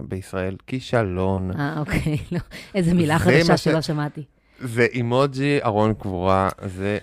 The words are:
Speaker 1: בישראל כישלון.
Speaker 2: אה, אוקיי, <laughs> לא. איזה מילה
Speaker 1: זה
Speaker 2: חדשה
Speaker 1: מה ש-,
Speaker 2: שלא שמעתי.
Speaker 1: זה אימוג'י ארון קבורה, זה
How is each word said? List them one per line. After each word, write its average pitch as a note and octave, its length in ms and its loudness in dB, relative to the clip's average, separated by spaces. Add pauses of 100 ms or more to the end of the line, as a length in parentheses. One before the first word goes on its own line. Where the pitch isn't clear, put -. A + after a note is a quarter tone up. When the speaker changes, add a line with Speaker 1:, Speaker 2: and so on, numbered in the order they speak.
Speaker 1:
בישראל F#2+ 480 -6 (120)
כישלון. F#2+ 840 -2
Speaker 2:
אה, C#3+ 280 -6
אוקיי, D3+ 440 -2
<laughs> - 80 -12
לא. F3 80 -4 (360)
איזה F3 180 2
מילה E3 240 4
Speaker 1:
זה D#3+ 60 0
Speaker 2:
חדשה E3+ 280 6
Speaker 1:
מה E3+ 60 6
ש-, - 60 -2
Speaker 2:
שלא D#3+ 180 2
שמעתי. D3 420 -4 (360)
Speaker 1:
זה A#2+ 340 2
אימוג'י C3 720 0
ארון G#2+ 280 2
קבורה, F#2+ 560 2 (160)
זה G2 380 -4